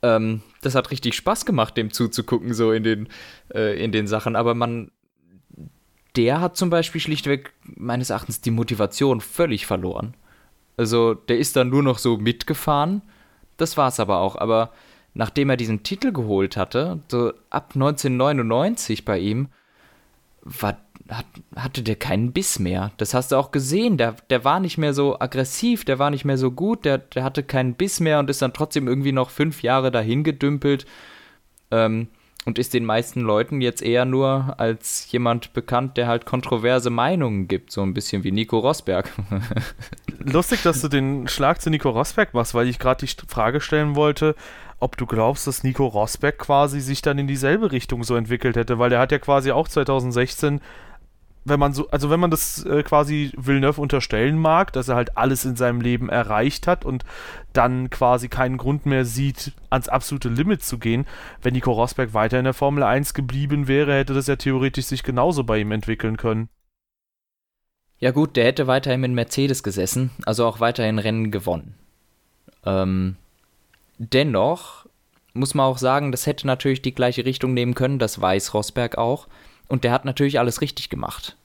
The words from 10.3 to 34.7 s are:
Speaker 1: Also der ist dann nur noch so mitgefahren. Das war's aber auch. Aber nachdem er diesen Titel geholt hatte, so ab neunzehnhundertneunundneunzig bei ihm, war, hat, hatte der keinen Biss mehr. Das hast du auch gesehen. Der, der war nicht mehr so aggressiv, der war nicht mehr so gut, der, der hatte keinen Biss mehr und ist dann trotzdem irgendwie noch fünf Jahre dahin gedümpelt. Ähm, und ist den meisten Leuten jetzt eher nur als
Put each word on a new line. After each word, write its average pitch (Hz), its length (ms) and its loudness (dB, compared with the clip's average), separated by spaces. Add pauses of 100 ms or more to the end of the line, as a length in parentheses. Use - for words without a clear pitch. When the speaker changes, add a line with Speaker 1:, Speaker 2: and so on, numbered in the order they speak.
Speaker 1:
Also 117 380 2
der 120 240 0
ist 131 180 0
dann 127 140 4
nur 139 140 4
noch 131 160 2
so 120 180 2
mitgefahren. 151 840 -2 (540)
Das 160 200 -2
war's 135 220 2
aber 98 180 2
auch. 92 180 0
Aber 113 360 0 (420)
nachdem 135 380 0
er 127 60 2
diesen 110 260 -2
Titel 247 280 -2
geholt 107 460 0
hatte, 143 500 -2
so 120 260 0 (180)
ab - 240 -6
neunzehnhundertneunundneunzig 131 1300 0
bei 98 140 0
ihm, 110 300 -2 (920)
war, - 360 -6 (300)
hat, 117 180 -10 (300)
hatte 131 280 -8
der 110 140 -2
keinen 113 340 -2
Biss - 260 -2
mehr. 92 400 -2
Das - 160 -4
hast 127 180 0
du 135 40 2
auch 139 160 2
gesehen. 165 460 2
Der, 117 180 2 (160)
der 120 120 2
war 147 160 4
nicht 185 200 -2
mehr 147 160 2
so 139 240 2
aggressiv, 143 680 -2
der 135 140 0
war 143 100 2
nicht 143 160 -4
mehr 135 140 2
so 131 100 2
gut, 185 340 -2
der, 139 140 4
der 127 260 -4
hatte 135 200 -2
keinen 127 320 0
Biss - 240 -2
mehr 156 180 4
und 143 140 0
ist 139 100 -2
dann 127 120 0
trotzdem 151 340 -2
irgendwie 135 240 2
noch 131 180 0
fünf 151 320 -2
Jahre 131 300 2
dahin 120 320 0
gedümpelt. 143 640 0 (840)
Ähm, 113 380 2 (380)
und 110 120 -2
ist 123 160 -2
den 117 120 2
meisten 113 340 -2
Leuten 113 400 2
jetzt 120 220 -2
eher 120 240 2
nur 135 520 0
als - 540 -4